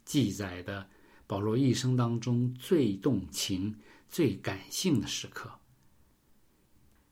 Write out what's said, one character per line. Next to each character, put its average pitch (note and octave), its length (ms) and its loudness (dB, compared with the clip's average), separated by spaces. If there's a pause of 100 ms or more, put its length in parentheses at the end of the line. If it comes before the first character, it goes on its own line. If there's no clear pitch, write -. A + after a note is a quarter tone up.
记 B2 260 2
载 F2+ 320 -6
的 G2 280 -10 (360)
保 G2 140 -4
罗 A2 180 2
一 C3 160 4
生 B2+ 220 2
当 A#2 240 2
中 B2 360 2
最 A#2+ 420 2
动 A#2 340 2
情、 G2+ 480 -2 (280)
最 A#2+ 280 2
感 G2 240 -6 (100)
性 D3 320 2
的 - 60 -6
时 - 200 -8
刻。 - 240 -12 (1600)